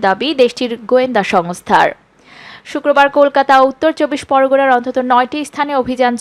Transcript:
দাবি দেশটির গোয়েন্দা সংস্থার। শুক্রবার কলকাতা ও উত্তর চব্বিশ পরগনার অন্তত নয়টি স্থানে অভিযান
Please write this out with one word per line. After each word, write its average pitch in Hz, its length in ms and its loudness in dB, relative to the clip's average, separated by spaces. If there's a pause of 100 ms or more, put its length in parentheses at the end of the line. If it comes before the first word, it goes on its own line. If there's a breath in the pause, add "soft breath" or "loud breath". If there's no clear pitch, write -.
দাবি 196 220 0 (140)
দেশটির 240 300 0 (180)
গোয়েন্দা 254 340 0 (100)
সংস্থার। 175 560 0 (840 loud breath)
শুক্রবার 285 360 2 (120)
কলকাতা 277 420 2
ও 262 100 4
উত্তর 311 280 -2
চব্বিশ 294 320 -4
পরগনার 269 460 2
অন্তত 254 200 -4 (140)
নয়টি 254 280 0 (100)
স্থানে 294 320 -6
অভিযান 247 400 -2